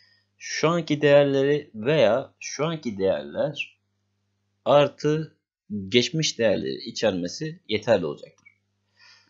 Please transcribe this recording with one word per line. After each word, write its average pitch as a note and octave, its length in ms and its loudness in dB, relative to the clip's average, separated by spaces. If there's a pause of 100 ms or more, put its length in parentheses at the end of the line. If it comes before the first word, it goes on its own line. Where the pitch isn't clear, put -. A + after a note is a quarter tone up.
(380)
Şu - 300 -4
anki D#3+ 320 -2
değerleri C#3+ 720 4
veya A2+ 680 2
şu - 260 -6
anki D3+ 320 -6
değerler F#2 800 -2 (880)
artı D3+ 720 2 (520)
geçmiş A#2+ 500 0
değerleri F#2+ 500 -2
içermesi A2 800 -4
yeterli G#2 380 0
olacaktır. - 420 -12 (800)